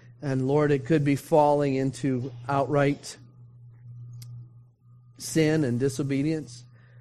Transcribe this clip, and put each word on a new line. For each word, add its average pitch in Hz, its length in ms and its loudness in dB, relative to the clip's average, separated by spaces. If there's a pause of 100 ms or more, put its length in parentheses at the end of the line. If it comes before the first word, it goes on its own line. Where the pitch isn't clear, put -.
(220)
and 135 260 -2
Lord, 147 240 2
it 135 140 0
could 151 180 2
be 143 120 2
falling 147 600 4
into 135 560 -2 (160)
outright 143 720 0 (2000)
sin 156 460 2
and 120 160 0
disobedience. 139 840 -4 (380)